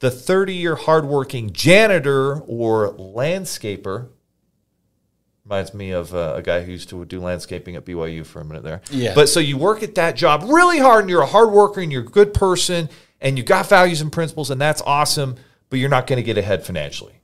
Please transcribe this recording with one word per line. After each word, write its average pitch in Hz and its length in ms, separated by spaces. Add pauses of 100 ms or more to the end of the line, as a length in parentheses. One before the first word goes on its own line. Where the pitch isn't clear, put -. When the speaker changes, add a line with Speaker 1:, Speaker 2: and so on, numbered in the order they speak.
Speaker 1:
the 131 100
thirty-year 180 640
hardworking 139 800
janitor 147 840
or 110 540
landscaper, 110 1120 (1400)
reminds 98 280
me 98 200
of, 87 220
uh, 82 220
a 87 60
guy 87 200
who 90 100
used 87 180
to 90 160
do 92 140
landscaping 87 560
at - 80
B 90 100
Y 82 140
U 80 160
for 82 160
a 78 40
minute 78 180
there. 78 280
Speaker 2:
Yeah. 120 240
Speaker 1:
But 143 140
so 175 120
you 143 160
work 208 260
at - 120
that 170 220
job 151 300
really 339 320
hard, 233 260
and 185 60
you're 175 120
a 139 40
hard 208 240
worker, 202 300
and 170 100
you're 131 120
a 110 40
good 208 280
person, 175 540 (320)
and 135 180
you 120 60
got 190 240
values 180 320
and 151 120
principles, 156 380
and 131 100
that's 151 220
awesome, 143 540 (340)
but 131 80
you're 131 100
not 127 180
gonna 123 160
get 110 160
ahead 95 260
financially. 73 600